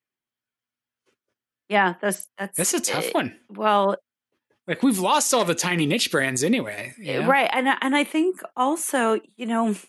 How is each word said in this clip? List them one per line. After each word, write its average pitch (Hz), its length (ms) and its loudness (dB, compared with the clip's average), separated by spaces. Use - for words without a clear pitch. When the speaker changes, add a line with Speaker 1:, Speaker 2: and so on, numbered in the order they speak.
Speaker 1:
yeah, 196 320 2
that's, - 260 -4
that's, 196 200 -10
Speaker 2:
That's 190 160 0
a 320 80 0
tough - 240 -4
Speaker 1:
eh, - 80 -6
Speaker 2:
one. - 260 -2
Speaker 1:
well, 202 460 2
Speaker 2:
Like, 165 160 -4
we've 233 160 4
lost 269 340 2
all 226 120 4
the 170 100 2
tiny 170 300 0
niche 156 260 0
brands 135 320 0
anyway, 185 540 -2
you - 160 -8
Speaker 1:
eh, - 80 -2
Speaker 2:
know? - 60 -2
Speaker 1:
right. 269 260 4
And 254 160 0
I, - 120 2
and 269 140 0
I 294 80 2
think 339 380 -2
also, 254 640 0
you 240 100 -10
know, 226 300 0